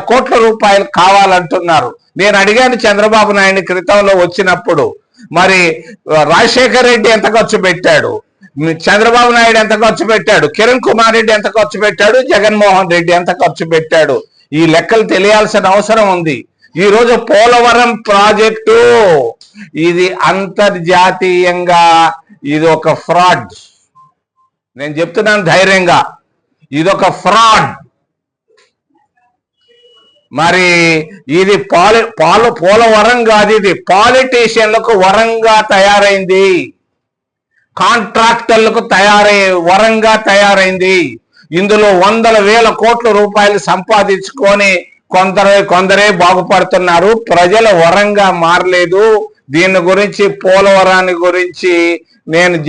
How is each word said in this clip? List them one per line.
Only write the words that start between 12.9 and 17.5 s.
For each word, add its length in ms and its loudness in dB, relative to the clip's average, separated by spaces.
రెడ్డి 240 0
ఎంత 140 -4
ఖర్చు 300 -4
పెట్టాడు, 440 0
ఈ 40 2
లెక్కలు 380 0
తెలియాల్సిన 600 0
అవసరం 400 0
ఉంది. 220 -6
ఈ 40 0
రోజు 180 2
పోలవరం 600 2